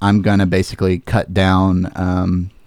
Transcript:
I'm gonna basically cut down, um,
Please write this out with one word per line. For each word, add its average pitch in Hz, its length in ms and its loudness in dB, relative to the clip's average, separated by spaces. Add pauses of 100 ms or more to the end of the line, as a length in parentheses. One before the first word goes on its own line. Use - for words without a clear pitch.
I'm 101 200 2
gonna 101 240 2
basically 92 540 -2
cut - 340 -4
down, 95 640 2
um, 90 540 -2 (180)